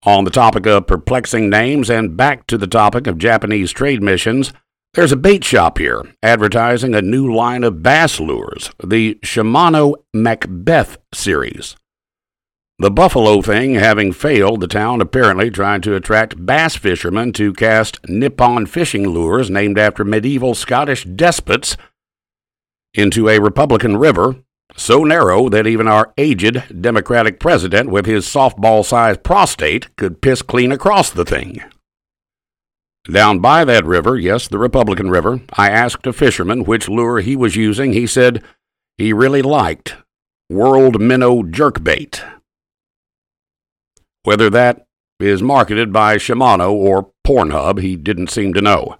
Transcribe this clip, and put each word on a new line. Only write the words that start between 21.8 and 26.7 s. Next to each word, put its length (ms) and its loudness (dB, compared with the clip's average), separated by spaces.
into 340 0
a 140 4
Republican 560 2
river 400 2
so 280 2
narrow 460 2
that 180 2
even 200 0
our 300 2
aged 640 -2